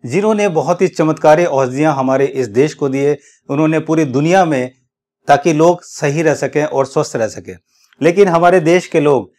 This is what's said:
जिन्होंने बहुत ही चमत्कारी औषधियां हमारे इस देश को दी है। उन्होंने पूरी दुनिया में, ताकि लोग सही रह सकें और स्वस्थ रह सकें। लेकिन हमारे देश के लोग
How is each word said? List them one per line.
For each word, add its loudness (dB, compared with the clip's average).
जिन्होंने -2
बहुत -2
ही 2
चमत्कारी 2
औषधियां -2
हमारे 0
इस -4
देश 0
को -6
दी -4
है। 0
उन्होंने 0
पूरी 0
दुनिया 0
में, -4
ताकि 2
लोग 2
सही -6
रह 0
सकें -4
और -2
स्वस्थ -6
रह -2
सकें। -16
लेकिन 4
हमारे 4
देश 0
के 0
लोग 0